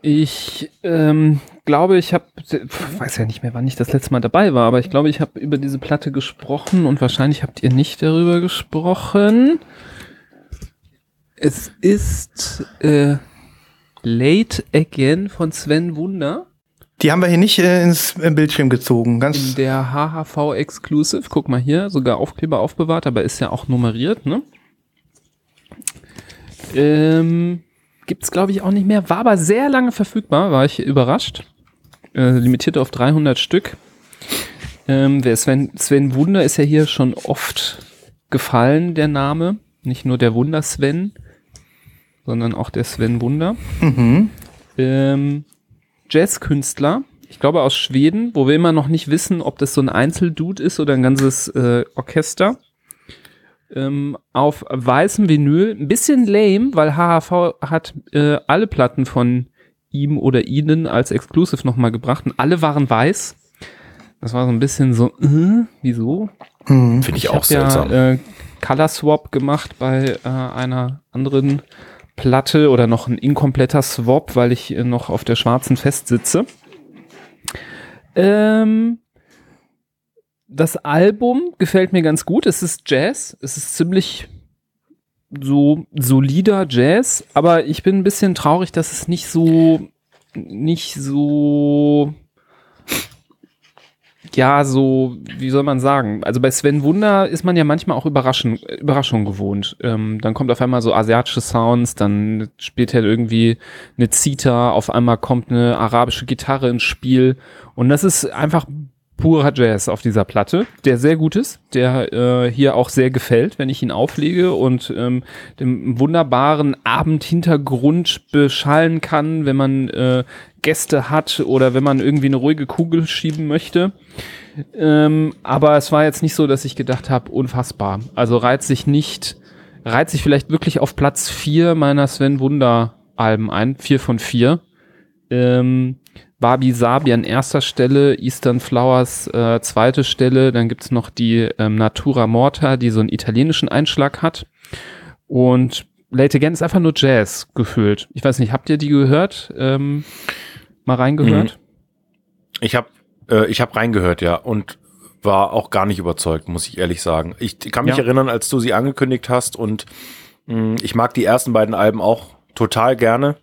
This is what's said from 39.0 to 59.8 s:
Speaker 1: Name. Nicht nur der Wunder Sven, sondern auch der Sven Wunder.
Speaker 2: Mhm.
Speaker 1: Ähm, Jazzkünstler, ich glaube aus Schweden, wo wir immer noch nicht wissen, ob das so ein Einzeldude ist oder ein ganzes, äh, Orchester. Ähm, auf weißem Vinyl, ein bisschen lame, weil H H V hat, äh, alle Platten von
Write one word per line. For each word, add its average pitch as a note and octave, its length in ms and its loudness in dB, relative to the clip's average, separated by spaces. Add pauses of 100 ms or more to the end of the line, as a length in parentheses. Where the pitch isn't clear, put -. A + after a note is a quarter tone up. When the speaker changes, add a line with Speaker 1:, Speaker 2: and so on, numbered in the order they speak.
Speaker 1:
Name. D3+ 500 -2 (260)
Nicht B2+ 220 -6
nur B2+ 120 0
der A#2+ 160 2
Wunder D3+ 280 0
Sven, D#3 520 -4 (1120)
sondern A#2 280 -4
auch - 160 -6
der - 160 -4
Sven A#2 360 -2
Wunder. D#3 340 -2 (260)
Speaker 2:
Mhm. C#3+ 480 4 (480)
Speaker 1:
Ähm, C#3 640 0 (680)
Jazzkünstler, D#3 920 0 (240)
ich - 120 -20
glaube D#3 220 2
aus C3+ 140 2
Schweden, E3 600 0
wo C3+ 120 2
wir C#3+ 80 4
immer E3 160 2
noch D3 160 2
nicht D#3+ 220 -2
wissen, D#3+ 320 -2
ob - 160 -8
das C#3 160 -2
so C#3+ 80 2
ein C3+ 80 0
Einzeldude E3 760 -2
ist D#3 160 -2
oder D3 140 0
ein B2+ 100 2
ganzes, C3+ 460 0
äh, A#2+ 340 0 (120)
Orchester. F#3 600 -2 (1160)
Ähm, C#3+ 420 -4 (160)
auf C#3+ 360 0
weißem C#3 580 2
Vinyl, D#3+ 500 2
ein D3 100 -8
bisschen A#3+ 400 2
lame, G#3 460 4
weil D3+ 220 2
H F3 120 2
H E3 140 4
V F3 400 -2
hat, D#3+ 340 -4 (160)
äh, D3 340 2
alle G3 220 0
Platten C3 400 0
von B2 400 0 (420)